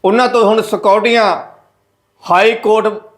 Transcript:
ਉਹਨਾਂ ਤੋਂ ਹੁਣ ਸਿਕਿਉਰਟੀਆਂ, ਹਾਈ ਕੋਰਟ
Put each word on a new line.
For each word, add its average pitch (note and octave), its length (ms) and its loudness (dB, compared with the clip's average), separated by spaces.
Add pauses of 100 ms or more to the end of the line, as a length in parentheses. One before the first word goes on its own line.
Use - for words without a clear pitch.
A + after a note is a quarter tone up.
ਉਹਨਾਂ A#3 220 2
ਤੋਂ A#3+ 160 0
ਹੁਣ A3 180 2
ਸਿਕਿਉਰਟੀਆਂ, G#3+ 800 0 (880)
ਹਾਈ G#3 220 2
ਕੋਰਟ G#3+ 480 -2 (160)